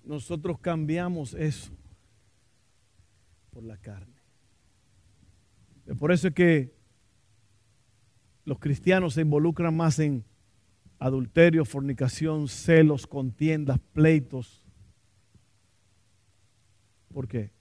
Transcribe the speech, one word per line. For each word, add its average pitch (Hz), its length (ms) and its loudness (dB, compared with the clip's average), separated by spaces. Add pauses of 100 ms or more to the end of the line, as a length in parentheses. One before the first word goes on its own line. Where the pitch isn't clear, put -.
Nosotros 151 540 -8
cambiamos 165 760 -4
eso - 380 -6 (1800)
por 120 120 -20
la 110 140 -16
carne. 95 380 -20 (1800)
Por 151 140 0
eso 175 160 2
es 143 60 -4
que 160 420 2 (1700)
los 135 140 -8
cristianos 175 540 0
se 160 80 0
involucran 160 540 0
más 165 220 0
en 143 260 -2 (760)
adulterio, 135 680 4
fornicación, 139 840 -4
celos, 160 580 4
contiendas, 139 760 -2 (120)
pleitos. 151 720 2 (2500)
¿Por 131 140 -10
qué? 107 240 -8 (100)